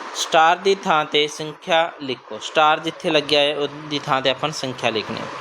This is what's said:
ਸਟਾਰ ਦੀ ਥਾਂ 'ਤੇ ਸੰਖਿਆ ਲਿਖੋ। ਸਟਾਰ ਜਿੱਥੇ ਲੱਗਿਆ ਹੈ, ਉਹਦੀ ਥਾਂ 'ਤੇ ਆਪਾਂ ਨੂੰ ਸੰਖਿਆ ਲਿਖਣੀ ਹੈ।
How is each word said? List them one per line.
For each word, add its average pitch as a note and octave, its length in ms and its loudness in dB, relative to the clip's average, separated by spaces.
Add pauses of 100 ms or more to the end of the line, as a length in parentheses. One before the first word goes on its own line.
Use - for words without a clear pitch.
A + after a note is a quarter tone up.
(160)
ਸਟਾਰ E3 420 4
ਦੀ G3 180 2
ਥਾਂ E3 300 0
'ਤੇ D3 220 2
ਸੰਖਿਆ D#3+ 640 -2 (100)
ਲਿਖੋ। B2 380 -8
ਸਟਾਰ D#3 400 2
ਜਿੱਥੇ E3 300 -6
ਲੱਗਿਆ D3 300 2
ਹੈ, C#3+ 180 2
ਉਹਦੀ D3 420 -4
ਥਾਂ C3+ 220 0
'ਤੇ C3+ 80 2
ਆਪਾਂ C3 200 0
ਨੂੰ D#3 40 -6
ਸੰਖਿਆ B2+ 360 -4
ਲਿਖਣੀ A2 280 -4
ਹੈ। A2 80 -8 (160)